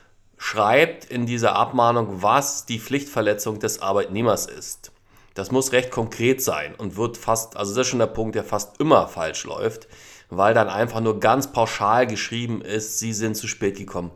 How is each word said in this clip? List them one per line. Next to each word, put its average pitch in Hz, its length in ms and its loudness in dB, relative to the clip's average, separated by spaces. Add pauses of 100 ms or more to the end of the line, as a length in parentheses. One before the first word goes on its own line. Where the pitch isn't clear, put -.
(380)
schreibt 117 680 2
in 120 220 -4
dieser 113 280 2
Abmahnung, 117 680 2
was 120 420 2
die 117 140 -6
Pflichtverletzung 110 800 -2
des 107 220 -4
Arbeitnehmers 98 680 0
ist. - 440 -16 (440)
Das 98 160 -8
muss 131 220 0
recht 127 180 2
konkret 123 500 0
sein 76 340 -4
und 92 200 -10
wird 117 220 -4
fast, - 400 -2
also 101 180 -4
das 123 100 2
ist 123 40 -4
schon 120 100 0
der 113 80 4
Punkt, 110 280 -4
der 104 100 -4
fast - 340 -6
immer 143 280 4
falsch 80 360 -6
läuft, 92 440 -6 (420)
weil 98 240 4
dann 110 160 4
einfach 110 320 -2
nur 110 180 2
ganz 127 320 4
pauschal 113 560 2
geschrieben 117 540 -4
ist, 107 380 -6
„Sie 113 140 -4
sind 110 220 -2
zu 110 120 -8
spät 98 300 -2
gekommen.“ 87 380 -8